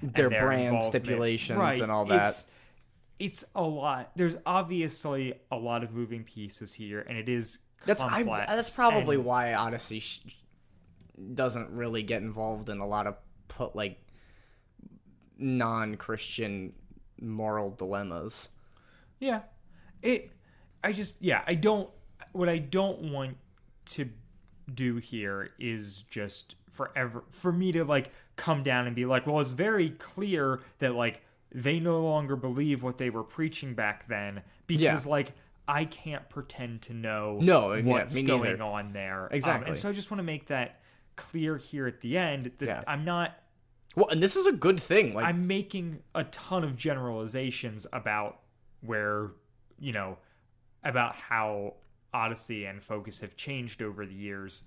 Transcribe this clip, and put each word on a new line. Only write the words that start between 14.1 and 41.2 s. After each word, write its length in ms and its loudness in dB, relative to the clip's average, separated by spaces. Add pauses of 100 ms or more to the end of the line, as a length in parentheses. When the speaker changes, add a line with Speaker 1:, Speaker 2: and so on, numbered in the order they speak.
Speaker 2:
non-Christian 1400 -2 (480)
moral 500 -2
dilemmas. 760 -6 (720)
Speaker 1:
Yeah. 220 -2 (600)
It, 300 0 (520)
I 100 0
just, 280 -6
yeah, 240 4
I 100 2
don't, 340 4 (420)
what 180 2
I 80 4
don't 540 0
want 260 -6 (480)
to 240 -6 (640)
do 240 0
here 640 -6
is 440 -6
just 520 -10 (140)
forever, 600 -4
for 220 -2
me 220 2
to, 100 4
like, 280 2 (240)
come 280 2
down 240 4
and 80 -4
be 100 2
like, 220 4
"Well, 120 4
it's 120 2
very 400 4
clear 720 0 (180)
that, 160 2
like, 260 0 (320)
they 260 0
no 220 2
longer 340 2
believe 460 0
what 160 -4
they 120 -2
were 140 -2
preaching 520 -4
back 320 -2
then," 340 -4 (260)
because, 380 4
Speaker 2:
Yeah. 60 -2
Speaker 1:
like, 220 0 (340)
I 180 0
can't 440 -10
pretend 540 -10
to 100 -12
know 480 -2
Speaker 2:
No, 320 8
yeah, 100 2
Speaker 1:
what's 320 4
Speaker 2:
me 80 0
Speaker 1:
going 200 4
Speaker 2:
neither. 200 0
Speaker 1:
on 300 -4
there. 320 -4
Um, 80 -10
Speaker 2:
Exactly. 380 0
Speaker 1:
and 60 -4
so 120 -4
I 20 0
just 180 -6
wanna 140 -4
make 240 -6
that 340 -4 (360)
clear 400 -2